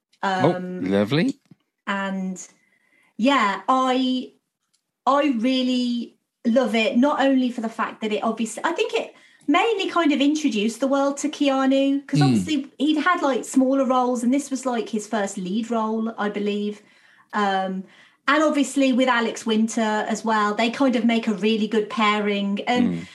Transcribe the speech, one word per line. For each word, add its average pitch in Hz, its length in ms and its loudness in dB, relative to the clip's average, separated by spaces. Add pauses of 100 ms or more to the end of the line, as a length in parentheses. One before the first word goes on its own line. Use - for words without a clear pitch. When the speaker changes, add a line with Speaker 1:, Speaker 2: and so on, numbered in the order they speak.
(240)
Speaker 1:
Oh, 185 320 2
Speaker 2:
Um, 180 340 -8
Speaker 1:
lovely. 117 500 0 (480)
Speaker 2:
and 190 480 -4 (840)
yeah, 220 500 2
I, 262 640 0 (720)
I 285 320 2
really 247 800 -2 (280)
love 233 300 2
it, 220 220 2
not 277 240 4
only 262 300 2
for 240 100 -8
the 226 80 -4
fact - 320 -8
that 214 120 -2
it 196 100 -2
obviously, 226 400 -4
I 330 80 0
think 440 220 -2
it - 200 -4 (340)
mainly 381 420 2
kind 330 240 2
of 247 80 2
introduced 247 580 0
the 269 80 0
world 277 300 0
to 294 120 -4
Keanu, 277 800 2
'cause 151 120 0
Speaker 3:
Mm. - 60 6
Speaker 2:
obviously - 520 0
he'd 302 220 2
had, 349 220 0
like, 269 220 0
smaller 269 420 2
roles, 247 380 0
and 240 100 2
this 277 180 -2
was, 254 140 -6
like, 233 240 -2
his 208 180 -6
first 202 300 -4
lead 202 340 -4
role, 220 460 -2
I 208 120 -2
believe. 208 520 -4 (520)
Um, 190 500 -2 (440)
and 302 160 2
obviously 277 500 2
with 254 160 2
Alex 233 360 -2
Winter 220 360 0 (260)
as 208 160 -6
well, 214 300 0
they 226 160 0
kind 254 260 0
of 233 100 0
make 226 220 2
a 214 60 0
really 214 340 0
good 214 220 0
pairing. 202 800 0
And, 240 260 2
Speaker 1:
Mm. 170 220 -8